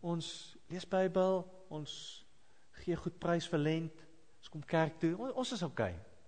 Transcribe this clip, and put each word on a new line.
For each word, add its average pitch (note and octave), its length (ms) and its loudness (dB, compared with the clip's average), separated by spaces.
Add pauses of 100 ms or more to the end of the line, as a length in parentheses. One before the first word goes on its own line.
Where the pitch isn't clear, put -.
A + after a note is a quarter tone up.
ons - 560 -4 (140)
lees F3 180 -6
Bybel, F#3 560 4 (240)
ons - 560 -8 (600)
gee F3 120 0
goed E3+ 240 -4
prys E3+ 280 2
vir E3 100 2
lent, D#3+ 460 0 (340)
ons - 140 -16
kom D3+ 100 -10
kerk D#3+ 380 2
toe, E3 180 4
on-, B3 140 -2
ons B3+ 200 -2
is G3+ 100 -2
okay. A2+ 320 0 (340)